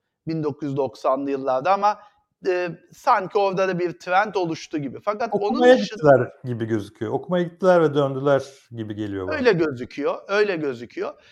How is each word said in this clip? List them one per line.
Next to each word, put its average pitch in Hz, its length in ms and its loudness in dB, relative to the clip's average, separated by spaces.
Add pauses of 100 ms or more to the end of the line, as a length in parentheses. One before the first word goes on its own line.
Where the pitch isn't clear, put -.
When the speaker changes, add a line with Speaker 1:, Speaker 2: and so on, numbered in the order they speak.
(280)
Speaker 1:
bin 160 160 -4
dokuz 147 260 -4
yüz 139 80 -4
doksanlı 139 540 -2
yıllarda 135 420 0
ama, 202 260 0 (480)
e, 180 220 0 (240)
sanki 208 440 0
orada 196 300 0
da 180 120 -2
bir 170 200 -4
trend 190 360 0
oluştu 165 420 -4
gibi. 135 280 -8
Fakat 214 280 -4
Speaker 2:
Okumaya 220 400 4
Speaker 1:
onun 226 80 4
dışında 214 140 -8
Speaker 2:
gittiler 139 360 6 (120)
gibi 117 220 -6
gözüküyor. 107 460 -4
Okumaya 175 320 -4
gittiler 175 380 2
ve 147 120 2
döndüler 139 500 0 (280)
gibi 110 240 -8
geliyor 98 320 -6
bana. 311 80 -4
Speaker 1:
Öyle 247 160 2
gözüküyor, 147 680 -2 (100)
öyle 202 280 2
gözüküyor. 143 580 -8 (180)